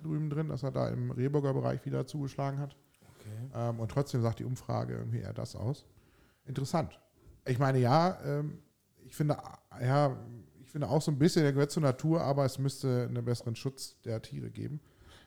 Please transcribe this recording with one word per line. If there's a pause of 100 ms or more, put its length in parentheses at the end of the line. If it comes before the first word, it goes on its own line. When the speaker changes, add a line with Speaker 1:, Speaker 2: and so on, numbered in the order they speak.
Speaker 1:
drüben
drin,
dass
er
da
im
Rehburger
Bereich
wieder
zugeschlagen
hat. (420)
Speaker 2:
Okay. (200)
Speaker 1:
Ähm,
und
trotzdem
sagt
die
Umfrage
irgendwie
eher
das
aus. (580)
Interessant. (460)
Ich
meine,
ja,
ähm, (460)
ich
finde, (440)
ja, (460)
ich
finde
auch
so
ein
bisschen,
er
gehört
zur
Natur,
aber
es
müsste
einen
besseren
Schutz
der
Tiere
geben. (460)